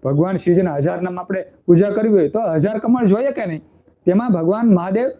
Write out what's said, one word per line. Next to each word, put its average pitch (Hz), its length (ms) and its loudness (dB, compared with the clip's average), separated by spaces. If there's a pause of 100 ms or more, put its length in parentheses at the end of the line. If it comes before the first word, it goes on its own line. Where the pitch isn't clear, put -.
ભગવાન 156 320 0
શિવજીના 175 400 0
હજાર 160 260 -2
નામ 180 180 -8
આપણે 185 260 -6 (200)
પૂજા 180 240 4
કરવી 214 200 -2
હોય 180 200 2
તો - 100 -4 (140)
હજાર 190 240 0
કમળ 240 280 0
જોઈએ 226 260 2
કે 233 140 -6
નહીં? 160 160 -8 (440)
તેમાં 214 240 0
ભગવાન 202 440 2
મહાદેવ 196 360 0 (100)